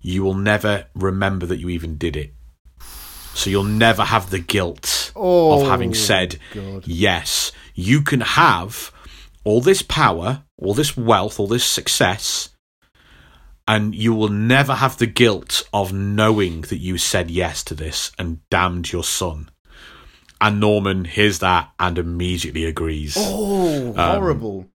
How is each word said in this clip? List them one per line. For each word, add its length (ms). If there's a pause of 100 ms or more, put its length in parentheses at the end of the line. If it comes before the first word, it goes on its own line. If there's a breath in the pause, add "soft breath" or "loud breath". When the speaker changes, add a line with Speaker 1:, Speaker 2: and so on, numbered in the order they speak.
Speaker 1:
you 220
will 120
never 500 (100)
remember 500
that 120
you 120
even 280
did 180
it. 180 (1000)
So 160
you'll 140
never 400
have 260
the 100
guilt 760
of 520
having 240
Speaker 2:
Oh, 20
Speaker 1:
said 440 (160 loud breath)
Speaker 2:
God. 340
Speaker 1:
yes. 640 (240 loud breath)
You 260
can 200
have 680 (520 loud breath)
all 180
this 200
power, 600 (140)
all 160
this 240
wealth, 420
all 80
this 180
success, 840 (1160 soft breath)
and 260
you 200
will 160
never 460
have 220
the 80
guilt 680
of 200
knowing 680
that 180
you 180
said 320
yes 360
to 100
this 420
and 220 (100)
damned 420
your 120
son. 460 (920 loud breath)
And 180
Norman 460
hears 340
that 300 (100)
and 180
immediately 680
agrees. 520
Speaker 2:
Oh, 720
Speaker 1:
Um, 60
Speaker 2:
horrible. 720 (100)